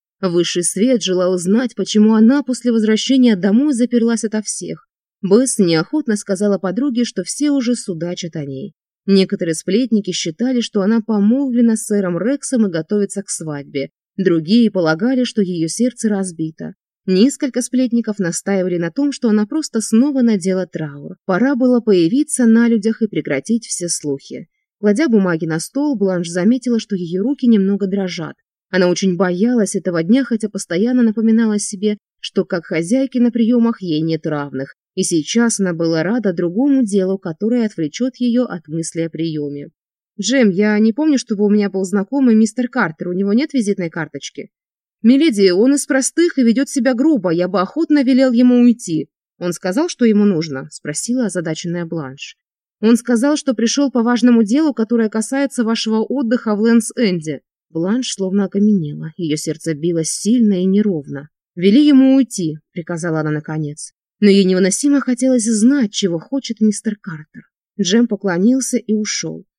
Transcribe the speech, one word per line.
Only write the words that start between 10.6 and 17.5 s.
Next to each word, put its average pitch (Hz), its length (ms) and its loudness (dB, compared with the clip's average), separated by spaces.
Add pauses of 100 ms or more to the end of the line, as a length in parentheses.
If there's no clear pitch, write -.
что 214 200 -4
она 220 200 2
помолвлена 226 720 2
с 226 100 -8
сэром 190 340 -2
Рексом 233 480 -2
и 185 40 -4
готовится 196 520 -4
к - 60 -16
свадьбе. 147 600 -8 (260)
Другие 185 540 2
полагали, 190 540 0
что 233 180 -2
ее 175 260 -2
сердце 226 420 -4
разбито. 165 680 -6 (320)
Несколько 240 560 0